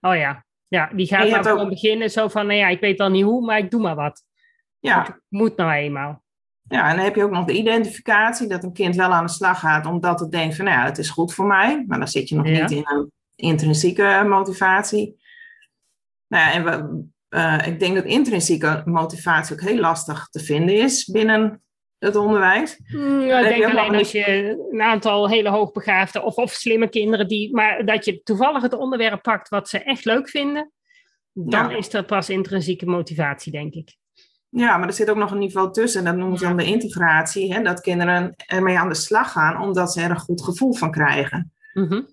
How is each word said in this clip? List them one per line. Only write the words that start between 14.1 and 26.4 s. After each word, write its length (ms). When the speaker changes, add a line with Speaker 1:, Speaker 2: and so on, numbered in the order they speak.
Speaker 2:
motivatie. 920
Nou 160
ja, 80
en 120
we, 400
eh, 380
ik 140
denk 140
dat 100
intrinsieke 800
motivatie 680
ook 80
heel 180
lastig 480
te 120
vinden 360
is 280
binnen 560
het 180
onderwijs. 640
Speaker 1:
Mm, 80
ja, 100
Speaker 2:
Dan 120
Speaker 1:
ik 80
Speaker 2:
heb 120
Speaker 1:
denk 140
Speaker 2:
je 100
ook 120
Speaker 1:
alleen 120
Speaker 2:
nog 100
Speaker 1:
als 120
je 580
een 120
aantal 460
hele 200
hoogbegaafde 720
of, 140
of 160